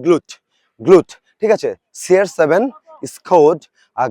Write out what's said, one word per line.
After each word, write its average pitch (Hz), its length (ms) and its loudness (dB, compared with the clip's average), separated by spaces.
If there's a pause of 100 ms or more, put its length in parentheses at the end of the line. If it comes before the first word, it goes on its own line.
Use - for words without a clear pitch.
গ্লুট, 165 240 -2 (560)
গ্লুট, 170 240 4 (300)
ঠিক 214 160 -2
আছে? 131 140 -6 (340)
সিআর 185 240 0 (120)
সেভেন 165 220 0 (540)
scored 160 460 0 (420)
a - 80 -4